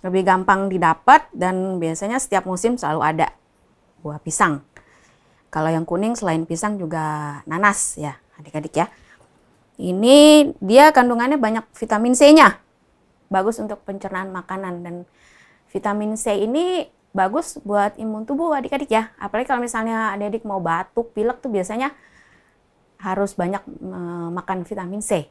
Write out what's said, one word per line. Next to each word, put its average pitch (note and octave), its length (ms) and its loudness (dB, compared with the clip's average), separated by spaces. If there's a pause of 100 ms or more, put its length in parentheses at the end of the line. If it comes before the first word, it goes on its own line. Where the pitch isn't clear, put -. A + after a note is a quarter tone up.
lebih F#3 240 0
gampang F#3+ 420 2
didapat F#3 600 4
dan F#3 480 -4
biasanya E3+ 400 -4
setiap G3 260 -2
musim F#3 300 -2
selalu D#3 260 -4
ada D#3+ 260 -2 (760)
buah D3 180 -12
pisang. D#3 400 0 (880)
Kalau D#3 220 -2
yang E3 180 -2
kuning G3+ 300 -4
selain D#3+ 260 -4
pisang G#3 320 -6
juga D3+ 720 -8
nanas G3 480 -2
ya, D3 220 -10 (180)
adik-adik D3+ 380 -12 (100)
ya. - 20 -2 (880)
Ini C#4 880 6
dia C4+ 320 8
kandungannya B3 400 2
banyak A3+ 400 -2
vitamin A3+ 400 -2
C-nya. D4 480 8 (640)
Bagus F#3+ 320 -2
untuk G#3 240 -10
pencernaan F#3+ 480 -10
makanan F3+ 560 -10
dan F3 80 -12 (760)
vitamin G#3 420 -4
C A3 240 -4
ini D#4+ 480 -2 (240)
bagus G3 480 -4
buat G#3 400 -2
imun A3 240 -8
tubuh D4 320 -4
adik-adik C#4 380 -6
ya. A3 260 -2
Apalagi A3 320 -6
kalau A#3+ 140 -2
misalnya A3 500 -4
adik-adik G#3 320 -8
mau G3 160 -6
batuk, F#3 480 -4
pilek A#3 320 -4
tuh C4 80 -8
biasanya A3 400 -4 (1120)
harus F#3+ 340 -4
banyak, F#3+ 320 -4
eh, F3 640 -12
makan F3+ 320 -8
vitamin G3+ 400 -10
C. F3 280 -2